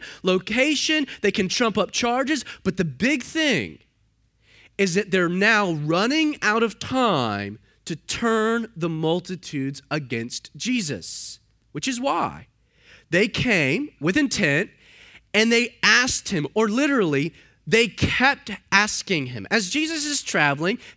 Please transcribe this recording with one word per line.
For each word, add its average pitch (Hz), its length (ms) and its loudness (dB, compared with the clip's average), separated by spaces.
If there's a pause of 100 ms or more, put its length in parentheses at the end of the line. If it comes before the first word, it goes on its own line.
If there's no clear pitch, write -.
(240)
location. 254 840 0 (140)
They 202 100 2
can 190 180 0
trump 226 280 0
up 202 140 0
charges. 247 540 -2 (180)
But 175 140 -2
the 185 80 0
big 233 360 0
thing 196 580 -2 (1000)
is 190 180 0
that 196 160 0
they're 180 160 2
now 196 460 2
running 214 680 0
out 220 220 2
of 220 160 -2
time 120 800 -2 (240)
to 165 140 -8
turn 226 800 -2
the 170 120 -4
multitudes 156 920 -4 (100)
against 120 640 -6
Jesus, 151 840 -6 (340)
which 156 140 -6
is 247 120 -4
why 254 480 -4 (640)
they 190 180 4
came 202 600 0 (100)
with 170 160 0
intent 202 540 2 (640)
and 220 180 4
they 233 320 2
asked 247 460 4
him, 151 240 -2
or 220 160 2
literally, 202 640 2 (340)
they 220 200 4
kept - 640 0 (220)
asking 190 560 0
him. 117 240 -10
As 196 180 0
Jesus 311 340 -2
is 294 200 -4
traveling 160 560 0 (180)